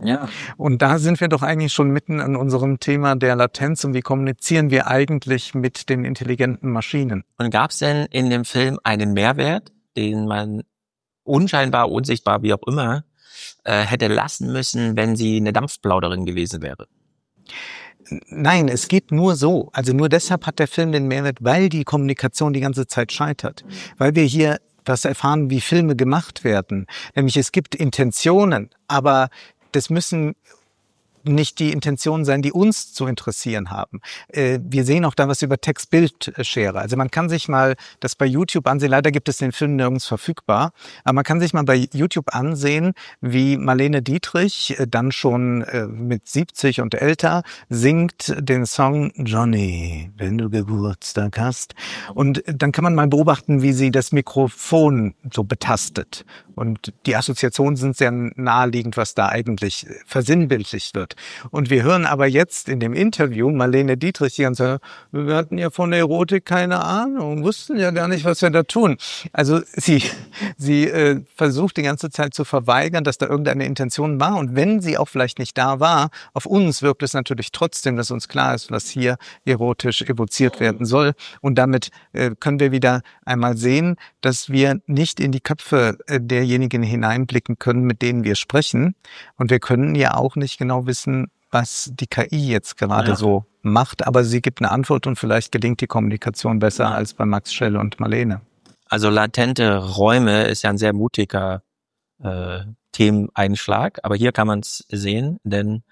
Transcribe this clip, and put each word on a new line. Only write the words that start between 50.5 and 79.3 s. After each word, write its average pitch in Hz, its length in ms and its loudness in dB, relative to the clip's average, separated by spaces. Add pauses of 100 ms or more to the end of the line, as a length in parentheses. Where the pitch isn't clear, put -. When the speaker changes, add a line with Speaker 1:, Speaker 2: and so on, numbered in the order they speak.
Speaker 2:
hast. 117 380 -4 (380)
Und 139 340 0
dann 147 240 0
kann 160 140 0
man 170 100 2
mal 147 120 4
beobachten, 147 540 4
wie 135 120 4
sie 131 180 2
das 127 220 0
Mikrofon 135 1000 2 (200)
so 113 100 -2
betastet. - 800 -4 (320)
Und 113 380 -6 (120)
die 117 120 2
Assoziationen 139 580 0
sind 131 220 -2
sehr 123 140 4
naheliegend, 120 840 0
was 113 180 -2
da 101 140 2
eigentlich 104 580 -2 (200)
versinnbildlicht 127 920 0
wird. 92 200 -6 (340)
Und 139 220 -2
wir 127 100 6
hören 170 240 4
aber 139 220 2
jetzt 147 420 0
in 135 100 -2
dem 113 140 -2
Interview 143 560 0
Marlene 131 480 2
Dietrich, 147 380 -2
die 143 80 0
ganze, 127 360 0 (320)
„Wir 147 240 -2
hatten 165 220 -4
ja 170 140 -2
von 175 220 -2
Erotik 170 520 0
keine 180 380 0
Ahnung, 180 600 -2
wussten 220 340 -2
ja 185 120 2
gar 170 180 0
nicht, 180 160 -2
was 165 200 0
wir 175 80 4
da 165 120 4
tun.“ 196 340 2 (360)
Also 151 320 2
sie, 151 380 2 (540)
sie, 147 300 2
äh, 143 340 2 (140)
versucht 156 420 0
die 156 60 0
ganze 143 280 -4
Zeit 147 240 -4
zu 151 80 -4
verweigern, 143 600 0
dass 139 140 -2
da - 100 0
irgendeine 139 380 0
Intention 139 540 -2
war. 185 180 2
Und 127 180 -4
wenn 196 240 2
sie 170 180 -2
auch 147 120 0
vielleicht 127 300 -2
nicht - 180 -8
da 131 220 0
war, 156 300 2 (240)
auf 131 120 -6
uns 190 380 2
wirkt 143 180 2
es 139 120 -4
natürlich 123 380 -4
trotzdem, 135 460 -2
dass 117 140 -4
uns 120 160 -6
klar 131 260 0
ist, - 160 -6
was 113 180 -4
hier 123 300 -2 (280)